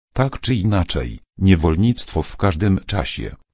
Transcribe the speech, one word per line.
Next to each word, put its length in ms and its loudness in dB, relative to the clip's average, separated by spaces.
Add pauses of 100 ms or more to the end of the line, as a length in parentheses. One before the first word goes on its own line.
(140)
Tak 260 -2
czy 160 0
inaczej, 640 -2 (180)
niewolnictwo 840 2
w 160 -8
każdym 480 0
czasie, 500 -6 (180)